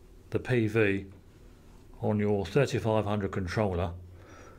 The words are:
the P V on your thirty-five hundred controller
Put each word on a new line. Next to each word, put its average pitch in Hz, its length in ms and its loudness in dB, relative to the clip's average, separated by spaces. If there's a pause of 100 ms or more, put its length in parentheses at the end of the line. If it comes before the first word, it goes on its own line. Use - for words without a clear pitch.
(300)
the 107 100 -2
P 120 280 2
V 98 380 2 (960)
on 107 180 2
your 104 260 2
thirty-five 110 600 2
hundred 101 260 -2
controller 92 600 -2 (680)